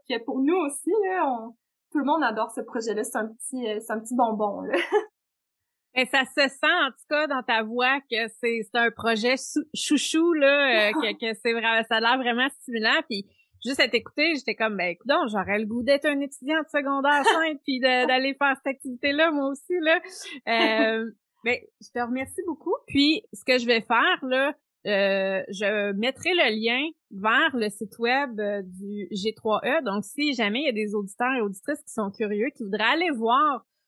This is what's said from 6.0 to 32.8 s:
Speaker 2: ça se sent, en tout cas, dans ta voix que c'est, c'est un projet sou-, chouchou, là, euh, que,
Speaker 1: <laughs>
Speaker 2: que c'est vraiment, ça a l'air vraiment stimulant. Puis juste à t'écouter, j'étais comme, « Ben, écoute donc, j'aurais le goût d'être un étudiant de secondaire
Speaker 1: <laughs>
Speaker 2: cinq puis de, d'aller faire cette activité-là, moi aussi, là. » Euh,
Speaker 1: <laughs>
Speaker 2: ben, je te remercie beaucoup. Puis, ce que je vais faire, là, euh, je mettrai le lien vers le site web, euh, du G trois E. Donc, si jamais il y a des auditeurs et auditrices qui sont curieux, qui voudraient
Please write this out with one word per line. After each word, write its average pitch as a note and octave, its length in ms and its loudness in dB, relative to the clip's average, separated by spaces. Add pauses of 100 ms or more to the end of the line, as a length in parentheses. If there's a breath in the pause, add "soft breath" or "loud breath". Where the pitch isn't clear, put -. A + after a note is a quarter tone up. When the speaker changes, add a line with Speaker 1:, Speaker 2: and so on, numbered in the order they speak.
Speaker 2:
ça C4+ 180 2
se C#4 240 0
sent, - 180 -4
en D#4 240 2
tout - 180 -20
cas, D4+ 200 0
dans B3+ 160 -4
ta A3+ 180 0
voix B3 380 0 (100)
que A3+ 160 -2 (140)
c'est, A#3 240 0
c'est - 120 -4
un A#3 140 4
projet A3+ 460 0
sou-, - 260 -4 (120)
chouchou, D#4+ 580 2
là, C#4 560 4
euh, A3 40 0
que, A#3 200 -2
Speaker 1:
<laughs> G#3 80 -10
Speaker 2:
que A3+ 200 -4
c'est A#3 120 0
vraiment, A3+ 360 0
ça A3+ 100 2
a - 20 -2
l'air A#3 180 4
vraiment B3 300 0
stimulant. A#3+ 600 -2
Puis G3+ 180 -6 (380 soft breath)
juste C4 140 -4
à C#4+ 80 4
t'écouter, D4 480 0
j'étais A#3+ 220 -4
comme, « A3+ 200 -2
Ben, F3+ 120 -2
écoute F3 180 -8
donc, D4 220 2
j'aurais G3+ 320 0
le A3 60 -2
goût A#3 180 -4
d'être C#4+ 220 2
un C#4+ 120 0
étudiant C#4+ 440 -2
de D#4+ 40 -8
secondaire C#4 580 0
Speaker 1:
<laughs> A4 80 4
Speaker 2:
cinq D#4+ 300 0
puis C4 160 -2
de, B3+ 300 2
d'aller C4 260 2
faire C4+ 220 2
cette C4+ 180 -6
activité-là, C#4+ 560 0
moi C#4+ 200 0
aussi, F4+ 280 -4
là. » E4 220 4 (480 loud breath)
Euh, A3+ 640 2 (140)
Speaker 1:
<laughs> - 180 -14
Speaker 2:
ben, A#3+ 140 0 (220)
je - 140 -20
te A#3+ 100 -2
remercie C4 400 -6
beaucoup. F4 300 -4 (140)
Puis, C#4+ 340 2 (100)
ce - 120 -18
que B3+ 140 2
je A#3 100 -4
vais A3+ 140 2
faire, C#4+ 400 2
là, C4 260 0 (400)
euh, G3 600 2
je G3+ 440 -2
mettrai A#3+ 380 -2
le B3+ 300 2
lien B3+ 300 0 (220)
vers A#3+ 440 0
le G#3+ 120 -2
site G#3 320 -12
web, A#3+ 400 -2
euh, G3+ 220 -4
du G3 500 -10
G G#3+ 240 -2
trois G#3+ 280 0
E. C#4+ 200 0
Donc, G3+ 180 -2
si D4 300 -2
jamais A3+ 300 0
il D#4+ 40 0
y C4+ 40 0
a - 20 2
des G#3+ 240 -2
auditeurs A#3+ 400 -2
et A#3+ 40 0
auditrices G#3+ 440 -4
qui - 80 -18
sont G3+ 180 -4
curieux, G#3+ 460 -2
qui A#3 80 -10
voudraient G#3+ 300 2